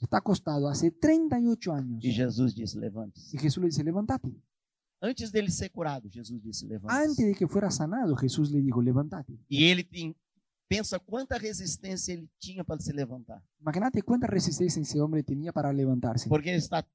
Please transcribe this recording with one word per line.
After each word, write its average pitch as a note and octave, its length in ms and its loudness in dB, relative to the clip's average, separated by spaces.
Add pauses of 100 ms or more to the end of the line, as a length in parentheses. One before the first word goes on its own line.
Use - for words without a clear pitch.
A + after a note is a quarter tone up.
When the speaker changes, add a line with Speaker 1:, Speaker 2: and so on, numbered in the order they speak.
Speaker 1:
Está G3+ 180 0
acostado D3+ 500 0
hace E3 240 2
treinta D#4 480 4
y A#3+ 80 4
ocho A3 240 0
años. B2 320 -4
Speaker 2:
E B2+ 80 2
Jesus A#2 420 2
diz: G#2+ 220 -8
"Levante-se." A2 600 -8
Speaker 1:
Y B2+ 40 -4
Jesús D3+ 220 0
le F3 60 4
dice: D3 140 0
"Levántate." G#3 500 -2 (680)
Speaker 2:
Antes A3+ 320 -4
dele G3+ 180 2
ser F#3 220 -4
curado, C#3 360 -6
Jesus A2+ 340 -12
disse: G#2+ 240 -10
"Levante-se." A2 440 -2
Speaker 1:
Antes B3 160 2
de G3+ 80 4
que F3 140 2
fuera G3+ 220 2
sanado, F3 460 0
Jesús C#3+ 340 2
le C#3+ 120 4
dijo: B2 180 4
"Levántate." C#3 560 0 (140)
Speaker 2:
E C#3+ 140 6
ele F3+ 180 8
tem, E3 320 -8 (540)
pensa G3 320 -2
quanta B3+ 380 -6
resistência F#3 760 -6
ele E3 160 -10 (100)
tinha F#3 260 -10
para D#3 160 -6
se - 120 -8
levantar. B2 500 -8 (180)
Speaker 1:
Imagínate F#3+ 420 -2
cuánta B3 240 0
resistencia E3+ 540 0
ese D3 200 -2
hombre D#3 240 2
tenía D3+ 280 -4
para C#3+ 200 0
levantarse. B2+ 560 2
Speaker 2:
Porque D3+ 220 2
ele F3 80 2
está - 360 -2